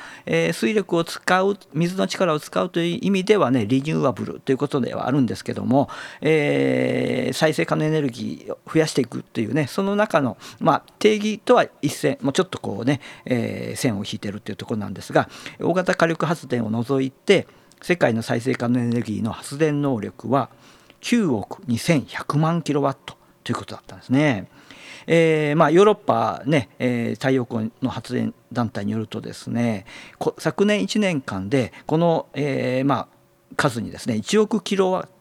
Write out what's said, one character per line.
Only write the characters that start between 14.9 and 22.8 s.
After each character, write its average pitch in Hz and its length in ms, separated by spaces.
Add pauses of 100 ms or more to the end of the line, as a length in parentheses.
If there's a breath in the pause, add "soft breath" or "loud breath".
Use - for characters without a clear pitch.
で 87 80
す - 100
が、 151 160 (320 loud breath)
大 - 140
型 180 200
火 170 120
力 165 180
発 151 240
電 120 160
を 107 60
除 120 340
い 131 60
て、 - 360 (360 soft breath)
世 180 140
界 127 180
の 113 80
再 120 180
生 127 140
可 120 140
能 123 120
エ 120 40
ネ 117 120
ル 123 60
ギ 104 160
ー 98 40
の 110 100
発 - 260
電 147 240
能 135 180
力 98 300
は 131 200 (500 loud breath)
九 233 260
億 113 400
二 120 120
千 147 280
百 - 320
万 160 240
キ 151 100
ロ 139 100